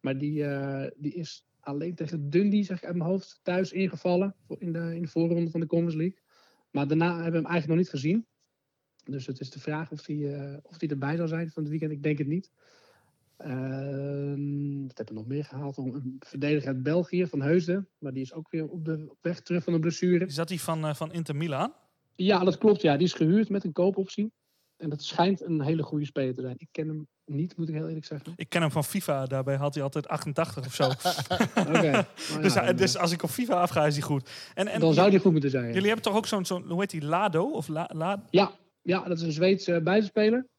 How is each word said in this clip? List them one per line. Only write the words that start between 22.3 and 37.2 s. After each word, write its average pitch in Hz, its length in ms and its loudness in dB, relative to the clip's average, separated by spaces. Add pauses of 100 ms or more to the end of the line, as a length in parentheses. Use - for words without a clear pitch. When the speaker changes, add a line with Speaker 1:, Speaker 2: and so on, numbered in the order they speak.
Speaker 1:
dat 185 140 4
klopt. 208 240 6
Ja. 147 140 6
Die 170 100 4
is 170 60 2
gehuurd 190 360 4
met 196 160 -2
een 170 80 -4
koopoptie. 196 600 0 (440)
En 156 140 -6
dat 147 120 -6
schijnt 180 400 2
een 160 180 -2
hele 156 220 0
goede 147 220 -2
speler 135 300 -2
te 127 60 -10
zijn. 127 180 -6
Ik 165 120 -18
ken 156 180 -6
hem 156 200 -8 (160)
niet, 156 320 -4
moet 165 120 -4
ik 160 60 -4
heel 156 140 -4
eerlijk 160 180 -8
zeggen. 156 300 -10
Speaker 2:
Ik 165 120 -10
ken 175 120 0
hem 156 100 2
van 147 140 0
fifa, 143 420 -2
daarbij 135 300 -2
had 139 180 -2
hij 147 80 -4
altijd 139 260 -4
achtentachtig 151 580 -4
of 127 80 -10
zo. 151 140 2
Speaker 1:
<laughs> 131 40 2 (680)
Oké. 165 300 4
Nou 190 140 4 (360)
Speaker 2:
Dus 156 140 4
Speaker 1:
ja, 151 60 6
Speaker 2:
hij, - 60 2
Speaker 1:
dan, 180 100 4
Speaker 2:
dus 185 180 4
Speaker 1:
eh. 190 60 -4
Speaker 2:
als 170 120 2
ik 170 100 -4
op 165 80 -2
fifa 226 300 2
afga, 175 260 4
is 151 80 4
hij 143 80 -2
goed. - 520 -4
En, 196 140 0
en 180 120 -2
Speaker 1:
Dan 160 140 6
zou 185 160 8
hij 196 80 8
goed 180 140 6
moeten 143 180 4
zijn, 127 160 0
ja. 117 60 -4
Speaker 2:
jullie 190 140 2
hebben 220 180 2
toch 208 120 4
ook 220 100 2
zo'n, 196 180 0
zo'n, 180 260 -4
hoe 170 100 0
heet 196 100 0
die, 156 140 -6
Lado? 175 460 2